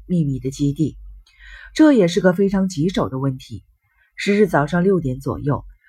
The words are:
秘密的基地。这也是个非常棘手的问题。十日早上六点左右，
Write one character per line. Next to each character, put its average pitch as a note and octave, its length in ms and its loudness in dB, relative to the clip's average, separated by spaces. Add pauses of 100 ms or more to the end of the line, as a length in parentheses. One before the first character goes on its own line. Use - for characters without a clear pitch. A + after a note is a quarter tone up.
秘 F3 180 0
密 C3+ 160 -4
的 B2+ 120 -6
基 C#3+ 200 -2
地。 D#3 240 -4 (800)
这 D#4 160 6
也 G#3+ 160 4
是 E3+ 140 0
个 F3+ 100 4
非 G3 160 0
常 F#3+ 220 0
棘 D#3+ 180 -2
手 F3+ 220 -2
的 C3 100 -6
问 C3+ 180 -4
题。 - 280 -16 (500)
十 G3+ 220 0
日 G#3 100 4
早 D3 200 2
上 F3 180 0
六 F#3+ 160 2
点 B2+ 180 -4
左 B2 180 -6
右， A#2+ 280 -4 (240)